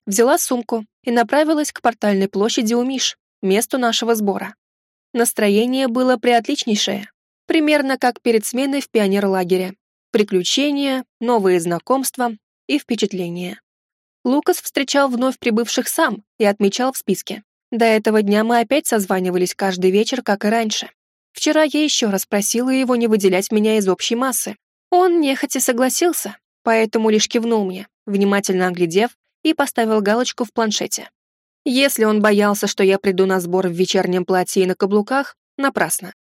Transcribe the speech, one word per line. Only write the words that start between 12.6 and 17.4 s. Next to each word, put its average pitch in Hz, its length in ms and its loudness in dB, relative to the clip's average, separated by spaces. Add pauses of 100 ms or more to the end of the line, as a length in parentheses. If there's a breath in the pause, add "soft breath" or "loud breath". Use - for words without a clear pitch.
и 285 120 0
впечатления. 185 840 -6 (640)
Лукас 285 360 0
встречал 277 480 0
вновь 254 300 -2
прибывших 233 500 -2
сам 269 360 -2 (140)
и 220 60 0
отмечал 208 480 0
в - 60 -10
списке. - 440 -6 (280)